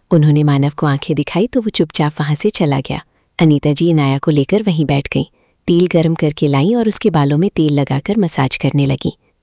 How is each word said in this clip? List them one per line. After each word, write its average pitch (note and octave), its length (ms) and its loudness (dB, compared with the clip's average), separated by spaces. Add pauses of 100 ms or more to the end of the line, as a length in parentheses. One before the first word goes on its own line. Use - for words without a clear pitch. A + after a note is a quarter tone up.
(100)
उन्होंने D3+ 320 4
मानव C#3+ 340 2
को D#3+ 100 -2
आंखें C#3+ 300 -2
दिखाई E3+ 300 -2
तो B3 140 -2
वो G#3+ 100 -4
चुपचाप D#3 500 0
वहां D3+ 140 -2
से G#3 160 0
चला D3 300 -2
गया। C#3+ 240 -10 (340)
अनीता D3+ 340 2
जी D#3+ 180 0
इनाया C#3 280 0
को E3 120 -2
लेकर D3+ 320 0
वहीं E3 220 0
बैठ C#3 300 -2
गईं। C3+ 100 -2 (420)
तेल F3 200 2
गर्म E3 280 2
करके D#3 320 -2
लाईं D3 300 0
और A#3 120 0
उसके G#3 220 0
बालों D3 280 2
में F#3+ 180 0
तेल D#3 160 2
लगाकर C#3+ 460 -2
मसाज D#3+ 380 -2
करने C#3 300 0
लगीं। C3+ 260 -4 (300)